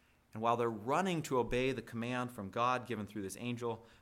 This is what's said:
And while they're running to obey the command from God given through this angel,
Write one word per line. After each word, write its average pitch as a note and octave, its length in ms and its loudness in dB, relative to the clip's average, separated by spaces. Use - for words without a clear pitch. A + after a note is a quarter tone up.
And A2 80 -6
while A#2 140 6
they're A#2+ 120 2
running D3 540 2
to C3+ 160 2
obey B2 340 2
the A2+ 80 -2
command A#2+ 520 -4
from G2 180 -8
God A#2+ 360 0
given G#2+ 200 -4
through G#2 160 -6
this F#2+ 160 -6
angel, A#2 480 -4